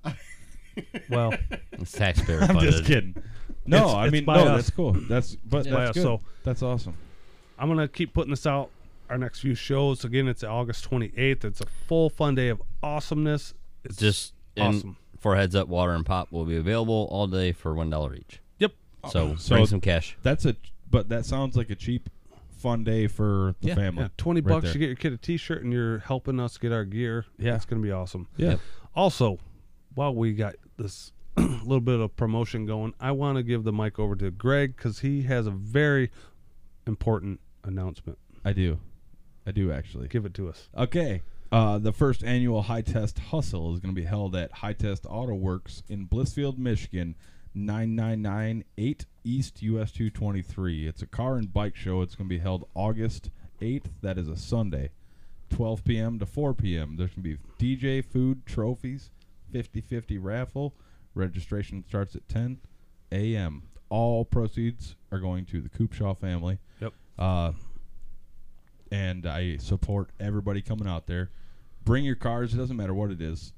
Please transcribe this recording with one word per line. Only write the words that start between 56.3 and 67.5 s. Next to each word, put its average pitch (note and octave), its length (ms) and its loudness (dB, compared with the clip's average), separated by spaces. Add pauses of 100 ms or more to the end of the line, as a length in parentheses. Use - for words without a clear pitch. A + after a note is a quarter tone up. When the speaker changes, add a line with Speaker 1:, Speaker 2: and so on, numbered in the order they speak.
Speaker 1:
P F#2+ 240 0
M. D#2 220 -4
There's F2+ 160 -2
gonna F#2+ 80 -8
be D#2 160 -6 (180)
D B2+ 180 2
J, C3+ 280 0
food, C3 420 0
trophies, B2 680 -6 (400)
fifty - 300 -6
fifty A2+ 380 -6
raffle. B2+ 560 -4 (400)
Registration F#2+ 760 -4
starts G2 260 -2
at - 140 -12
ten A#2+ 300 -2 (520)
A G#2+ 240 0
M. E2+ 280 -4 (260)
All A#2 380 2
proceeds A#2 720 -2 (140)
are G2 80 -4
going F#2 280 -4
to E2+ 160 -4
the - 80 -10
Coopshaw G#2 480 -2
family. F2+ 400 -2 (240)
Speaker 2:
Yep. A2 100 -6 (260)
Speaker 1:
Uh, F2 340 2 (1400)